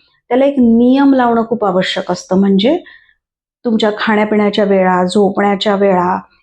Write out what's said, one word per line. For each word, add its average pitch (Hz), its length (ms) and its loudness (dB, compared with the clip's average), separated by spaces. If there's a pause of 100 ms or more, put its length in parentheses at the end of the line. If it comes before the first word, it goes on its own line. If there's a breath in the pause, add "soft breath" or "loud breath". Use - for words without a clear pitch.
(300 loud breath)
त्याला 254 160 2
एक 285 140 0
नियम 247 540 4
लावणं 233 340 0
खूप 220 180 -4
आवश्यक 185 460 -2
असतं. 185 280 -2
म्हणजे 196 440 2 (840 loud breath)
तुमच्या 226 320 -2
खाण्यापिण्याच्या 208 680 -2
वेळा, 185 400 0
झोपण्याच्या 202 720 -2
वेळा, 190 440 0 (240 soft breath)